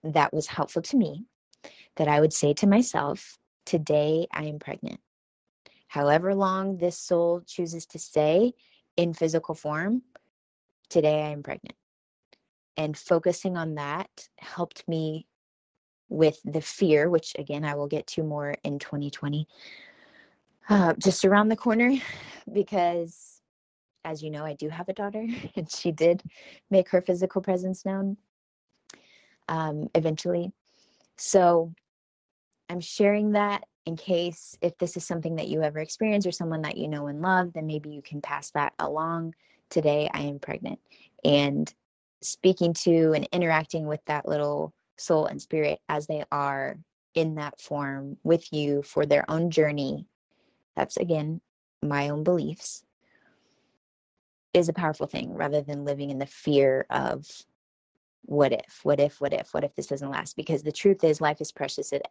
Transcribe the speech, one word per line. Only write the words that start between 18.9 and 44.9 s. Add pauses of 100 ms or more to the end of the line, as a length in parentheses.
twenty, (1200)
uh,
just
around
the
corner (300)
<laughs>
because, (640)
as
you
know,
I
do
have
a
daughter (160)
<laughs>
and
she
did (460)
make
her
physical
presence
known, (1300)
um,
eventually. (640)
So (960)
I'm
sharing
that (200)
in
case
if
this
is
something
that
you
ever
experience
or
someone
that
you
know
and
love,
then
maybe
you
can
pass
that
along. (360)
Today,
I
am
pregnant. (460)
And (480)
speaking
to
and
interacting
with
that
little (240)